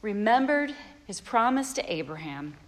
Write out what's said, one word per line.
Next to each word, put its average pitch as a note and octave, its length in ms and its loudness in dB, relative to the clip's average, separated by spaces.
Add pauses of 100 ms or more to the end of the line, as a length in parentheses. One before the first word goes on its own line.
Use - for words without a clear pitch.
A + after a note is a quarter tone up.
remembered C4 720 2 (320)
his G3 160 -10
promise B3+ 500 2
to - 200 -4
Abraham D3+ 600 -8 (160)